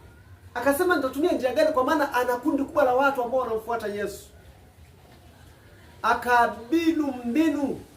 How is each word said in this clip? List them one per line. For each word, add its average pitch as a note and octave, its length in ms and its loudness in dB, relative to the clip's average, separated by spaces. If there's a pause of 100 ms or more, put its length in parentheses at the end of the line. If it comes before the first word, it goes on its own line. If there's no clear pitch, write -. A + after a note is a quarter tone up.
(540)
akasema, C#4 420 2
"Nitatumia C#4 360 -2
njia B3 220 -2
gani?" D4+ 200 2
Kwa B3+ 100 2
maana C#4+ 300 0
ana B3+ 220 0
kundi C#4+ 280 -2
kubwa C#4+ 200 0
la B3 100 4
watu C4 300 2
ambao B3+ 160 -2
wanamfuata A3+ 480 -4
Yesu. G3+ 360 -8 (1800)
Akabinu B3 1040 2 (180)
mbinu, C#4 540 0 (180)